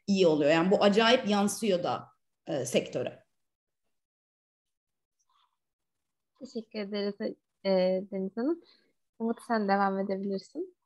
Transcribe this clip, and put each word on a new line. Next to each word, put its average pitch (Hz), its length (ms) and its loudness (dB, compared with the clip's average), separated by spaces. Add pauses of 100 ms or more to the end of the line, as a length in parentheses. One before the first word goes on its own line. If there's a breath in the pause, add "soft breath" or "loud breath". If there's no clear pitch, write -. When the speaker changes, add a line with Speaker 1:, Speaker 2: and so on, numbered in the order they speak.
Speaker 1:
iyi 190 200 4
oluyor. 151 240 4
Yani 170 200 4
bu 202 120 4
acayip 208 460 4
yansıyor 202 540 0
da, 127 200 -4 (440)
e, 139 180 -4
sektöre. - 580 -4 (3250)
Speaker 2:
Teşekkür 233 400 -12
ederiz, 202 360 -6 (500)
e, 196 40 0 (420)
Deniz 190 260 -6
Hanım. 311 240 -2 (580 soft breath)
Umut, 226 180 -4 (100)
sen 220 200 -2
devam 196 320 0
edebilirsin. 196 760 -6 (100)